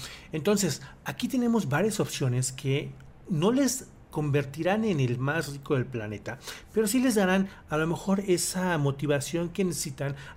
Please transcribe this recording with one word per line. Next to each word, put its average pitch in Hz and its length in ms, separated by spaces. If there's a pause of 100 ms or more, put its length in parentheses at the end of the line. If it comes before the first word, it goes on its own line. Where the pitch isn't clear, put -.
(320)
Entonces, 185 480 (240)
aquí - 220
tenemos 233 420
varias 185 300
opciones 127 540
que 139 400 (360)
no 175 220
les 262 380 (240)
convertirán 151 720
en 180 160
el 120 180
más 143 340
rico 143 220
del 123 120
planeta, 107 520 (340)
pero 220 140
sí 247 140
les 247 160
darán 190 320 (200)
a 151 80
lo 160 100
mejor 190 340
esa 180 580
motivación 143 720
que 190 160
necesitan 143 500 (220)